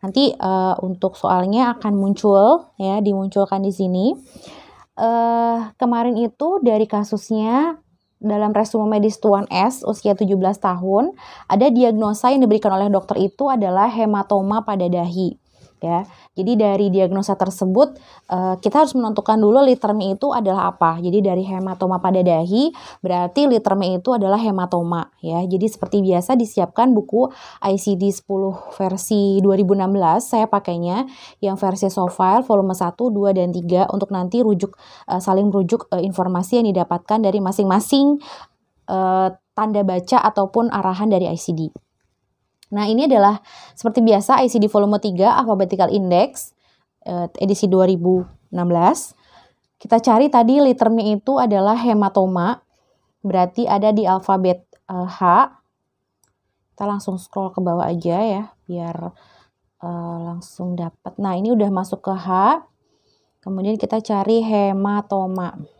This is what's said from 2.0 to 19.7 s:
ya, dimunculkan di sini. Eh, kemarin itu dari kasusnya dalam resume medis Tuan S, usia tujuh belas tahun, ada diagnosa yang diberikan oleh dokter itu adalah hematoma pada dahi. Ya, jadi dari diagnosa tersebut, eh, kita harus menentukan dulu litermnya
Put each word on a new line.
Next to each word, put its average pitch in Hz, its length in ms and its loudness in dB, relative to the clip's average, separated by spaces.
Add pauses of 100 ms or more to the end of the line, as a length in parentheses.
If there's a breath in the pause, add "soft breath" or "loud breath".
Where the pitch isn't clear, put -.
ya, 196 240 -2
dimunculkan 196 640 -2
di 202 80 -2
sini. 185 400 0 (880 loud breath)
Eh, 233 580 0 (220)
kemarin 240 400 0
itu 302 400 -2
dari 220 240 2
kasusnya 220 960 -2 (400)
dalam 214 320 0
resume 214 400 0
medis 214 320 0
Tuan 202 240 2
S, 214 400 -2
usia 202 320 -2
tujuh 202 160 0
belas 190 240 0
tahun, 196 560 0 (320 loud breath)
ada 254 240 4
diagnosa 226 640 2
yang 269 80 4
diberikan 214 320 2
oleh 202 160 0
dokter 190 240 -2
itu 202 320 -2
adalah 202 400 2
hematoma 214 800 -2
pada 185 240 -2
dahi. 175 480 -4 (440 soft breath)
Ya, 170 180 -2 (320 loud breath)
jadi 208 240 0
dari 202 320 2
diagnosa 190 480 0
tersebut, 190 640 0 (300 loud breath)
eh, 185 260 -2
kita 220 240 0
harus 302 160 0
menentukan 220 400 0
dulu 220 320 6
litermnya 208 480 0